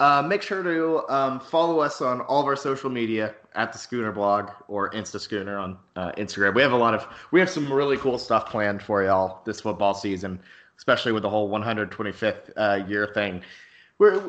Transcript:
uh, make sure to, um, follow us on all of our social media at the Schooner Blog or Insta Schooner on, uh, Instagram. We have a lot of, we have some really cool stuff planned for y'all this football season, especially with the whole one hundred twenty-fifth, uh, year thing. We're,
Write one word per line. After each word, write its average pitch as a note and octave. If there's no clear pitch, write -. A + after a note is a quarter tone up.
uh, C#3+
make F#3
sure F#3+
to, E3
um, C3
follow E3
us C#3+
on B2+
all C#3+
of C#3
our C#3
social C3+
media A2
at A2+
the -
Schooner A#2
Blog G2+
or G2+
Insta G#2
Schooner G2+
on, F#2
uh, F2+
Instagram. G2
We B2+
have C3+
a B2
lot A#2
of, -
we D#3+
have F3+
some C#3+
really C#3
cool B2
stuff A2+
planned G#2
for G2+
y'all F#2+
this G#2
football G2+
season, F#2+
especially B2
with G#2+
the G2+
whole G#2+
one G#2+
hundred G#2+
twenty-fifth, -
uh, G#2
year G#2
thing. F#2+
We're, G3+